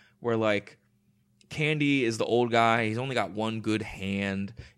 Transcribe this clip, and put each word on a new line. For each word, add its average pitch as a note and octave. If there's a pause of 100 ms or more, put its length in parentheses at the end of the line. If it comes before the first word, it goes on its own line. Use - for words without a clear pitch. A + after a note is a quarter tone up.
(200)
where, A#2
like, G#2 (720)
Candy D3
is A2+
the A2+
old A#2+
guy. A2+
He's A2
only C3+
got G2+
one A2
good G#2+
hand, G2 (240)